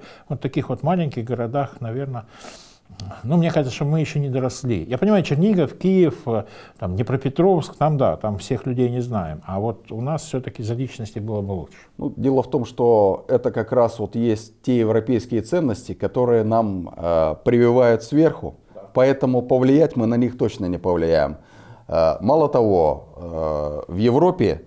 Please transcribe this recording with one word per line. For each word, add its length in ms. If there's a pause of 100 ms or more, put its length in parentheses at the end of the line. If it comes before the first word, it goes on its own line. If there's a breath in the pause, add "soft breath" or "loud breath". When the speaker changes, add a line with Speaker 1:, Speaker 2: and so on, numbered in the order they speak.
(280 loud breath)
Speaker 1:
вот 120
в 20
таких 260
вот 140
маленьких 420
городах, 560
наверно, 460 (960 loud breath)
ну, 140
мне 160
кажется, 220
что 100
мы 160
ещё 180
не 100
доросли. 640
Я 80
понимаю, 240
Чернигов, 560
Киев, 360 (120)
э, 160 (360 loud breath)
там, 180
Днепропетровск, 800
там, 200
да, 200
там 200
всех 300
людей 240
не 100
знаем. 460
А 140
вот 320
у 80
нас 240
всё-таки 400
за 100
личности 460
было 200
бы 120
лучше. 240 (220)
Speaker 2:
Ну, 180
дело 260
в 80
том, 140
что 640
это 240
как 200
раз 280
вот 160
есть 460
те 180
европейские 640
ценности, 520
которые 480
нам, 540
э, 480
прививают 580
сверху. 520 (200 loud breath)
Speaker 1:
Да. 60 (120)
Speaker 2:
Поэтому 500
повлиять 540
мы 100
на 100
них 200
точно 300
не 120
повлияем. 580 (520 loud breath)
Э, 320
мало 280
того, 1400
э, 40
в 60
Европе 680